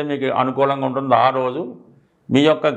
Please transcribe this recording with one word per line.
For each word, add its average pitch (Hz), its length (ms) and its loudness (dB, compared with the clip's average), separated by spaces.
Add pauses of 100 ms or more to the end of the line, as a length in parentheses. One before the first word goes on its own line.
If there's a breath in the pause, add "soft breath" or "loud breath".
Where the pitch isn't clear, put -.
(120)
మీకు 135 160 -4 (140)
అనుకూలంగా 135 480 0
ఉంటుందో 131 260 0 (100)
ఆ - 20 4 (100)
రోజు 127 240 -4 (720)
మీ 135 140 4
యొక్క 156 300 2